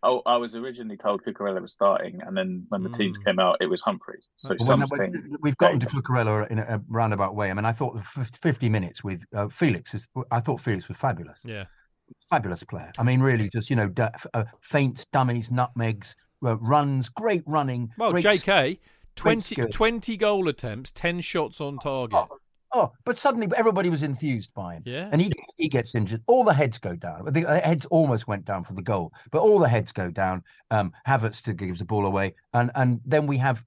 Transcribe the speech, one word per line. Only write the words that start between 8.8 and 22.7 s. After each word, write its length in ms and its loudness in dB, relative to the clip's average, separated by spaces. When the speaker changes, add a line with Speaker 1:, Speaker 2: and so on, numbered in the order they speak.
Speaker 3:
with, 220 -8
uh, 140 -2
Felix 460 -2
is, 120 -10
I 100 2
thought 200 -2
Felix 280 -4
was 100 -12
fabulous. 480 -6
Speaker 2:
Yeah. 180 -10
Speaker 3:
Fabulous 320 0
player. 360 -12
I 40 0
mean, 180 4
really, 280 4
just, 220 -6
you 60 0
know, 120 2
d-, 140 -2
f-, 320 -4
uh, 100 0
feints, 460 -2
dummies, 440 0
nutmegs, 640 -2
uh, 140 2
runs, 500 2
great 380 -2
running, 500 -2
Speaker 2:
Well, 160 0
Speaker 3:
great 100 2
Speaker 2:
J 160 6
K, 340 2
Speaker 3:
s-, 40 -8
great 0 -
Speaker 2:
20, 240 2
Speaker 3:
skill. 320 -2
Speaker 2:
twenty 460 0
goal 300 2
attempts, 440 -6
ten 300 -2
shots 380 -4
on 180 -6
target. 400 -2
Speaker 3:
Oh, 80 -18